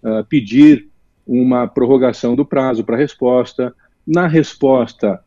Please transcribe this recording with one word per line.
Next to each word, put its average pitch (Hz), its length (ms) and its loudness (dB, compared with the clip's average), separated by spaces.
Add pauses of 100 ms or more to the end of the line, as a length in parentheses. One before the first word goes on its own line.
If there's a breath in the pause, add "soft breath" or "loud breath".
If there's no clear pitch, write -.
ah, 110 240 -4
pedir 135 580 4 (400)
uma 127 400 0
prorrogação 123 680 0
do 143 100 0
prazo 131 400 -4
para 113 120 -4
resposta, 127 800 -4 (320)
na 170 200 0
resposta 131 1000 -2